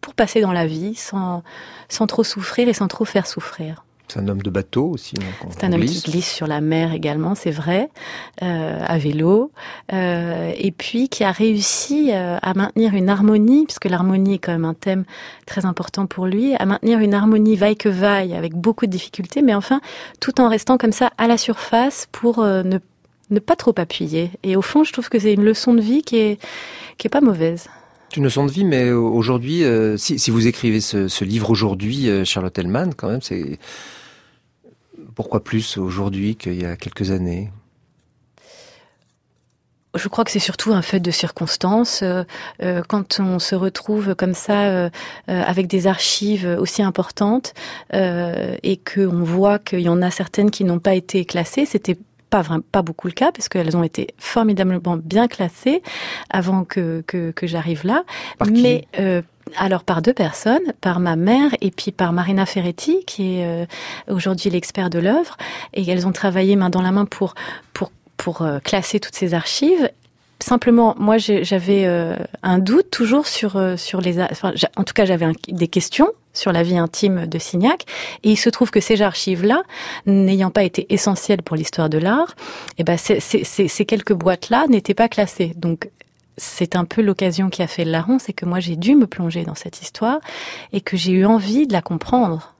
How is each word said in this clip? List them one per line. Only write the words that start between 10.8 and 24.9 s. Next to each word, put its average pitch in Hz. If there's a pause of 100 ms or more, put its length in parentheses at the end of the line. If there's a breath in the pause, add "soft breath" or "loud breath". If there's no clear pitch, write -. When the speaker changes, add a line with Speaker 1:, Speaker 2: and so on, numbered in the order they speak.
Speaker 1:
qui -
a 190
réussi, 226
euh, 180
à 185
maintenir 202
une 185
harmonie, 214
puisque -
l'harmonie 190
est 185
quand 175
même 165
un 165
thème 190 (420 loud breath)
très 190
important 185
pour 185
lui, 233
à -
maintenir 220
une 208
harmonie 214
vaille 208
que 214
vaille, 190
avec 170
beaucoup 202
de 202
difficultés, 185
mais 240
enfin, 262 (400 loud breath)
tout -
en 247
restant 226
comme 233
ça 247
à 226
la 233
surface -
pour, 233
euh, 196
ne, 185 (540)
ne 208
pas 330
trop -
appuyer. 165 (120)
Et 190
au 196
fond, 302
je -